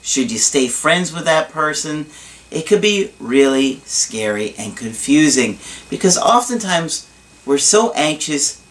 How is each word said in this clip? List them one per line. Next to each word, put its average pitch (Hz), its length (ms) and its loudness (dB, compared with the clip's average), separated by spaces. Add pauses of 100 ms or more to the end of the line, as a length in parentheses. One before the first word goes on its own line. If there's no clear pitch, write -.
Should 120 320 -2
you 110 60 -6
stay 131 300 2
friends 165 440 0
with 165 140 -6
that 160 240 2
person? 151 560 -4 (440)
It 160 160 -6
could 196 140 4
be 202 300 0 (100)
really 135 640 2
scary 107 720 -4
and 107 180 -12
confusing 123 840 2 (320)
because 180 260 2
oftentimes 208 960 0 (340)
we're 139 140 2
so 220 340 4
anxious 151 800 -2